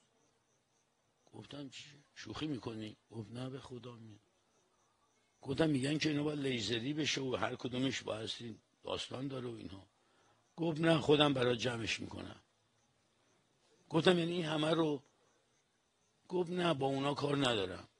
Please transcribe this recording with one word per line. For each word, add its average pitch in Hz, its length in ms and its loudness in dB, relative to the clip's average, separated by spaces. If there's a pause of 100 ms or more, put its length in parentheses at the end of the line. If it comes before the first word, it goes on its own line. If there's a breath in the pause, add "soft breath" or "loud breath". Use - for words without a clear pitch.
(1300)
گفتم: 135 340 -12
«چی؟ - 160 -14 (300)
شوخی - 320 -6
می‌کنی؟» 110 500 -6 (140)
گفت: 113 200 -8
«نه 127 200 -6
به 131 100 -10
خدا 123 320 -12
می‌گم.» 110 280 -18 (1200)
گفتم: 139 280 2
«می‌گن 143 280 2
که 156 100 2
اینا 147 140 2
باید 147 160 -2
لیزری 120 540 0
بشه 143 280 0
و 127 160 0
هر 110 180 -2
کدومش 127 480 -2
بایستی 107 560 -6 (260)
داستان 113 440 -4
داره 131 200 -6
و 113 80 -8
اینها.» 98 300 -12 (680 soft breath)
گفت: 160 240 -2
«نه، 165 180 6
خودم 143 360 6
برات 123 240 4
جمعش 113 420 -2
می‌کنم.» 95 400 -10 (1500)
گفتم: 175 300 6
«یعنی 170 140 0
این 175 120 -2
همه 151 260 0
رو؟» 156 320 2 (1300)
گفت: 175 220 -2
«نه، 175 240 2
با 135 120 2
اونا 139 280 2
کار 143 220 2
ندارم، 107 520 0 (120)